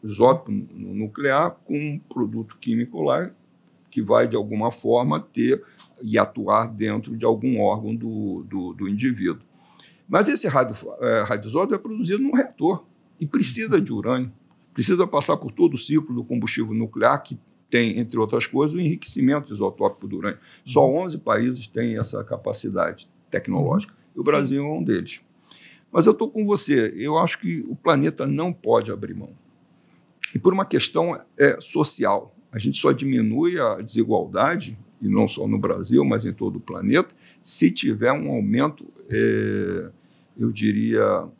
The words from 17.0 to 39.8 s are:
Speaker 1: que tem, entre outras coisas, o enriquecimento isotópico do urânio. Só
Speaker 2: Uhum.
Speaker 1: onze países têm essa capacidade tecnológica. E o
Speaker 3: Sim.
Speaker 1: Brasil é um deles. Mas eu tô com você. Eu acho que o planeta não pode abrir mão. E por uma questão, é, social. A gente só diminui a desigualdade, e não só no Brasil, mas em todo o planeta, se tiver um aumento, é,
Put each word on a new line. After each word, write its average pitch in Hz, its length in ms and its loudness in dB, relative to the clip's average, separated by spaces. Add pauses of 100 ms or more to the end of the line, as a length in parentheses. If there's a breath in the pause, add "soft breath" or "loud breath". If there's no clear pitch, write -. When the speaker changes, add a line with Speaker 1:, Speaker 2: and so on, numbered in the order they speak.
Speaker 1:
que - 160 -12 (300)
tem, 117 300 0
entre 113 180 -4
outras 110 300 0
coisas, 151 260 0
o 175 60 -4
enriquecimento 147 760 0
isotópico 101 540 -2
do 101 80 -8
urânio. 101 240 -6 (240 soft breath)
Só 139 240 4
Speaker 2:
Uhum. 135 120 2
Speaker 1:
onze 180 180 -6
países 120 500 -2
têm 113 300 -4
essa 107 260 -6
capacidade - 840 -4 (200)
tecnológica. 104 640 0 (220 soft breath)
E - 40 -10
o - 40 -2
Speaker 3:
Sim. 147 80 2
Speaker 1:
Brasil 143 320 0
é 143 60 -4
um 151 120 -4
deles. - 400 -2 (680 loud breath)
Mas 175 160 6
eu 220 60 8
tô 226 160 0
com 214 160 -2
você. 147 500 2
Eu 143 220 -2
acho 175 220 0
que 170 280 -4
o - 80 -8
planeta 147 500 2
não 151 280 -2
pode 113 360 2
abrir 101 240 -8
mão. - 180 -12 (1000 soft breath)
E - 60 -2
por 185 140 4
uma 190 100 0
questão, - 560 -2 (180)
é, 143 220 4
social. - 720 -2 (200)
A 117 40 -6
gente 123 200 -2
só 143 160 2
diminui 135 640 0
a 110 220 0
desigualdade, 110 960 0 (240)
e 104 80 -2
não 104 180 4
só - 180 -6
no 107 120 0
Brasil, 107 480 2
mas 110 200 0
em 139 60 -4
todo - 240 -4
o - 60 -8
planeta, 98 520 0 (300 soft breath)
se - 260 2
tiver 120 440 0
um 147 180 -4
aumento, 123 540 0 (240)
é, 104 800 -2 (480 soft breath)